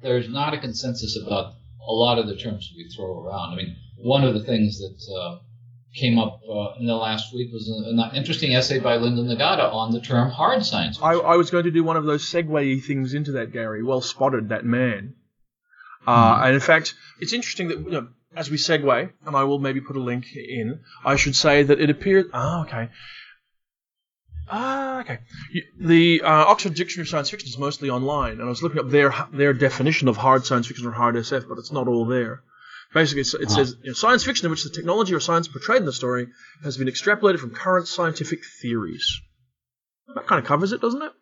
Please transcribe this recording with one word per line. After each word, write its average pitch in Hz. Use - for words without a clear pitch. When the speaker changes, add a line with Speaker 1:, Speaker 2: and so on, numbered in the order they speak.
Speaker 1:
There's 123
not 143
a 143
consensus 117
about 98
a 113
lot 120
of 107
the 95
terms 104
we 85
throw 92
around. 90
I -
mean, 87
one 135
of 120
the 107
things 107
that, 95
uh, 87
came 117
up, 110
uh, 104
in 120
the 117
last 110
week 123
was 107
an, 110
an 113
interesting 143
essay 127
by 120
Linda 120
Nagata 123
on 113
the 117
term 127
hard 160
science 85
Speaker 2:
I, 160
Speaker 1:
fiction. 170
Speaker 2:
I 165
was 170
going 175
to 170
do 165
one 165
of 156
those 147
segue 147
things 135
into 147
that, 113
Gary. 110
Well 131
spotted, 127
that 113
man. 117
Uh, 117
Speaker 1:
Mm-hmm. 110
Speaker 2:
and 127
in 139
fact, 160
it's 190
interesting 202
that, 147
you 156
know, 131
as 147
we 151
segue, 143
and 147
I 135
will 139
maybe 135
put 135
a 135
link 123
in, 123
I 135
should 135
say 147
that 143
it 156
appeared, 190
ah, 151
okay. 120
Ah, 262
okay. 127
Y-, -
the, 170
uh, 160
Oxford 156
Dictionary 170
of -
Science 143
Fiction 202
is 117
mostly 143
online, 131
and 117
I -
was 123
looking 160
up 131
their, 139
their 143
definition 135
of 107
hard 131
science 120
fiction 120
or 117
hard 117
S 113
F, 131
but -
it's -
not 131
all 117
there. 120
Basically, 143
it's, 131
it -
Speaker 1:
Ah. 104
Speaker 2:
says, 127
you 131
know, 123
"Science 233
fiction -
in 165
which 151
the 156
technology 185
or 156
science 165
portrayed 160
in 196
the 139
story 123
has 135
been 131
extrapolated 196
from 127
current 185
scientific 165
theories." 110
That -
kinda 156
covers 175
it, 247
doesn't 247
it? 302